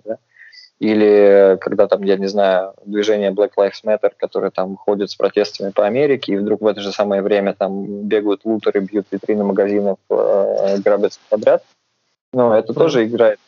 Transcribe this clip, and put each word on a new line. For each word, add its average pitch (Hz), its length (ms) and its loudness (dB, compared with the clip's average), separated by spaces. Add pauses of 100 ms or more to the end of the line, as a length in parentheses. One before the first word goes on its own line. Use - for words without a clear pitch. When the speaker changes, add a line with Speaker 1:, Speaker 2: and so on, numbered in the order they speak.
Speaker 1:
да? 110 120 -8 (600)
Или 104 840 6
когда 101 260 0
там, 98 160 0
я 98 140 2
не 98 100 -4
знаю, 98 460 0 (120)
движение 104 460 -2
Black 98 260 0
Lives 98 280 0
Matter, 107 320 0
которое 95 340 -4
там 95 240 -6
ходит 101 340 -4
с - 60 -16
протестами 98 560 -2
по 104 140 0
Америке, 131 480 -2
и 101 40 -2
вдруг 104 240 -4
в 107 60 0
это 101 140 -2
же 101 100 -8
самое 101 300 -2
время 98 320 0
там 98 560 -6
бегают 104 360 -2
лутеры, 107 360 -2
бьют 95 300 -4
витрины 104 340 -2
магазинов, 101 540 0 (100)
э, 104 680 0
грабятся 101 400 0 (100)
подряд, 123 340 0 (680)
ну, 123 200 2
это 113 200 0
Speaker 2:
Мгм. 151 80 0
Speaker 1:
тоже 139 240 2
играет 113 420 0